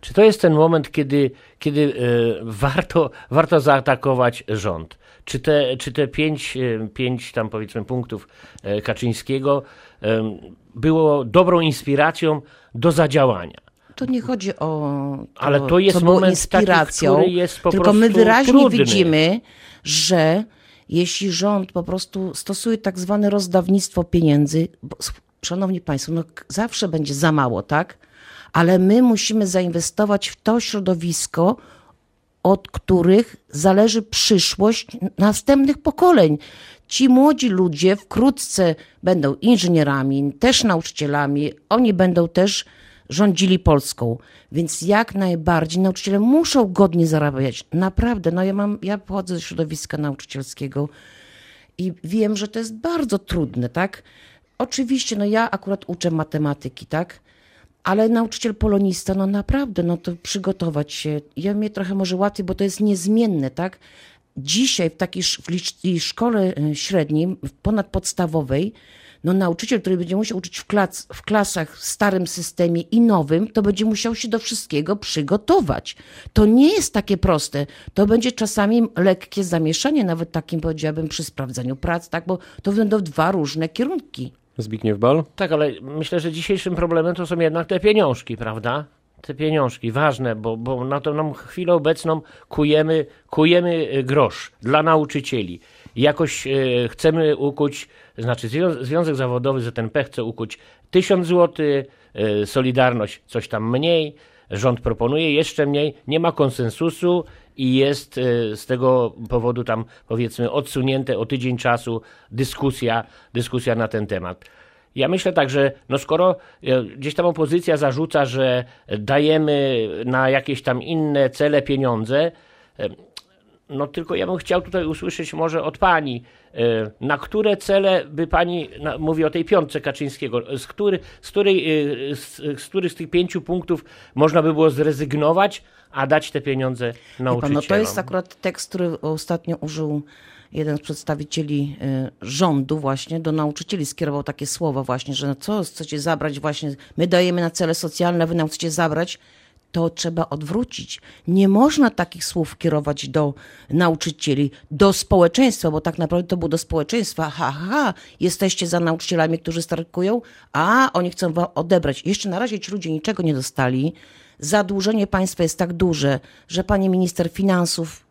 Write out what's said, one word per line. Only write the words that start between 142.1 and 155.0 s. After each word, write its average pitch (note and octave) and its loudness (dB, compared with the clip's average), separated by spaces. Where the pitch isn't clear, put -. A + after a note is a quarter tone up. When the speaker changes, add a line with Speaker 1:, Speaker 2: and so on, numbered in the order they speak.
Speaker 2:
rządu C#3+ -2
właśnie C#3 -6
do D#3+ -4
nauczycieli, D#3 -4
skierował C#3+ -6
takie C#3+ -10
słowa C3+ -4
właśnie, B2+ -6
że C#3 -4
no C#3 -2
co G#3 -4
chcecie D3+ -10
zabrać D3 -2
właśnie, C#3+ -6
my E3+ 0
dajemy F3+ 2
na E3 0
cele E3 -2
socjalne, E3+ -2
wy E3 -4
nam D#3+ 0
chcecie E3 -6
zabrać, D#3+ -2
to E3+ 0
trzeba E3 -4
odwrócić. D#3+ -8
Nie F#3+ 4
można B3 6
takich - -6
słów - -4
kierować D3 -2
do C#3+ 0
nauczycieli, D3+ 0
do G3 4
społeczeństwa, F#3 2